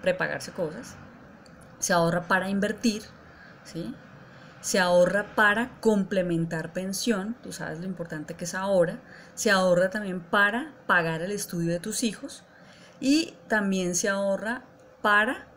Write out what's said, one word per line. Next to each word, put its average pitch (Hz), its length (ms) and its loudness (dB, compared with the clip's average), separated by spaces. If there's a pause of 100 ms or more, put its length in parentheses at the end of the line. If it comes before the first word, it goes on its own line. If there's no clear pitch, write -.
prepagarse 160 480 -4
cosas. 185 440 -8 (800)
Se - 160 0
ahorra 170 340 2
para 190 220 0
invertir, 208 540 0 (600)
¿sí? 202 300 -10 (680)
Se - 180 -2
ahorra 180 560 4
para 220 460 4
complementar 175 960 0
pensión, 196 680 -4
tú - 100 -14
sabes - 260 -10
lo 180 80 -10
importante 170 480 -10
que 175 100 -10
es 170 100 -8
ahora. 190 460 2 (340)
Se - 160 0
ahorra 185 380 4
también 190 320 -6
para 208 540 0 (120)
pagar 165 360 2
el 190 80 -6
estudio 175 420 -4
de 175 80 -2
tus 214 220 -6
hijos - 420 -6 (560)
y 294 340 2 (140)
también 190 460 0
se 202 160 0
ahorra 196 520 -2 (380)
para 214 460 2 (100)